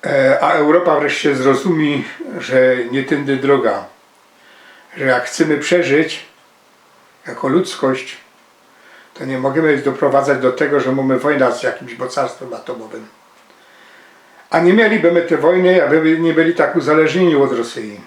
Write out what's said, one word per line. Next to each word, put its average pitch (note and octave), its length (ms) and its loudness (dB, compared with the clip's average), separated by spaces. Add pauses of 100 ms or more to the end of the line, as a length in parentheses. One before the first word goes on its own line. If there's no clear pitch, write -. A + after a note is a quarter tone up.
e, C3+ 360 2
a D3 100 0
Europa D#3 480 2
wreszcie D3 360 -2
zrozumie, D3 640 0 (380)
że B2+ 360 2 (160)
nie C3+ 120 -4
tędy C#3 340 -2
droga, B2 480 0 (1120)
że C#3 80 -4
jak B2+ 180 2
chcemy D3+ 340 0
przeżyć D#3+ 680 0 (1000)
jako C3+ 200 -8
ludzkość, C3+ 680 -2 (960)
to - 120 -12
nie C3 120 -6
możemy C#3 400 0
doprowadzać C3+ 640 0
do B2+ 120 0
tego, C#3+ 280 0
że C3 120 -2
mamy C3 280 0
wojnę C3 320 0
z - 120 -8
jakimś B2 340 -8
mocarstwem B2+ 560 -8
atomowym. A2+ 540 -14 (1400)
A E3 100 0
nie F3 140 4
mielibyśmy G3 480 2
tej E3 160 -2
wojny, F3+ 480 4
aby D#3+ 340 2
nie E3 140 0
byli E3 220 2
tak D#3 200 0
uzależnieni D#3 600 2
od C#3 160 2
Rosji. A2 560 -6